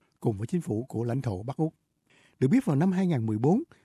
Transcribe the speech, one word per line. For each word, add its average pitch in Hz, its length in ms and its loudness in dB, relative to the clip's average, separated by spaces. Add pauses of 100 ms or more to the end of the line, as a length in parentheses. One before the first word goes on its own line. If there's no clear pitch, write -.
(200)
cùng 110 180 -2
với 107 80 -6
chính 180 140 -2
phủ 123 280 -4
của 113 160 -4
lãnh 120 180 -2
thổ 101 200 -4
Bắc 127 140 -10
Úc. 160 180 -2 (640)
Được 131 100 4
biết, 240 160 4
vào 151 120 2
năm 180 160 2
hai 185 140 0
ngàn 131 200 0
mười 107 120 0
bốn, 165 240 2 (220)